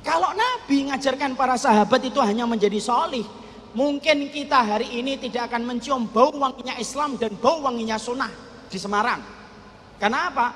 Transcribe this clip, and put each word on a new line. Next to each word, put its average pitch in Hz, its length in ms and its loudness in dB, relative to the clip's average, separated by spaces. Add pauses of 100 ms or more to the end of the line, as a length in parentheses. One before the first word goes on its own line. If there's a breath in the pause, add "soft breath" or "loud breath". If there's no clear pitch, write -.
Kalau 330 320 0
Nabi 370 560 0
ngajarkan 269 480 0
para 254 240 2
sahabat 240 400 6
itu 262 240 -4
hanya 226 240 0
menjadi 208 320 2
solih, 240 480 0 (480 loud breath)
mungkin 285 560 0
kita 285 320 2
hari 214 320 0
ini 262 240 -4
tidak 233 320 -6
akan 240 160 -2
mencium 247 400 -2
bau 269 240 6
wanginya 254 480 -4
Islam 269 400 -4
dan 220 160 -4
bau 302 240 2
wanginya 226 400 -4
sunnah 247 320 -6 (400)
di 190 80 -8
Semarang. 208 400 0 (800)
Karena 277 320 0
apa? 254 240 0